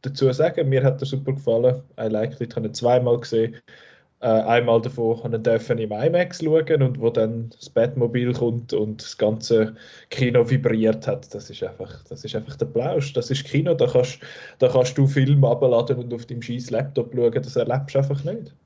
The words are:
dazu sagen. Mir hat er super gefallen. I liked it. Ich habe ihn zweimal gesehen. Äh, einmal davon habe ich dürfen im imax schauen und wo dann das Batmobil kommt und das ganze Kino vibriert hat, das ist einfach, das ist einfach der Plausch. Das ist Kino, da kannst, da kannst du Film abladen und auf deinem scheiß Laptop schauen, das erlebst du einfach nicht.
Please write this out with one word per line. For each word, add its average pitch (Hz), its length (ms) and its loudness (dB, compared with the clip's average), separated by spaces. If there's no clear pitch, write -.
dazu 135 300 0
sagen. 156 380 0
Mir 131 140 2
hat 131 180 0
er 139 40 -4
super 131 280 -4
gefallen. 127 480 0
I 113 80 -6
liked 110 320 -4
it. 113 120 -6
Ich - 40 -16
habe 110 120 -4
ihn 107 60 -8
zweimal 120 460 2
gesehen. 113 380 -2
Äh, 120 60 -2
einmal 117 540 4
davon 113 420 -2
habe 113 120 -4
ich 110 80 -6
dürfen 113 340 0
im 107 140 -4
imax 170 500 0
schauen 156 400 2
und 123 200 0
wo 117 80 2
dann 113 400 -2
das - 200 -20
Batmobil 120 640 0
kommt 117 380 -2
und 107 300 -4
das - 160 -16
ganze 110 580 2
Kino 123 400 2
vibriert 110 560 2
hat, - 300 -6
das - 140 -12
ist - 140 -12
einfach, - 420 -12
das - 180 -16
ist - 120 -12
einfach - 200 -8
der 143 120 -4
Plausch. 143 440 -2
Das - 180 -4
ist - 140 -2
Kino, 160 300 0
da 123 140 4
kannst, - 320 2
da 127 100 4
kannst 127 280 2
du 139 80 6
Film 135 380 4
abladen 120 540 2
und 120 160 -8
auf 117 120 -10
deinem 120 160 -10
scheiß 123 280 -8
Laptop 120 440 -4
schauen, 120 200 2
das - 240 -6
erlebst 123 380 -2
du 139 40 4
einfach 139 240 0
nicht. 208 300 -8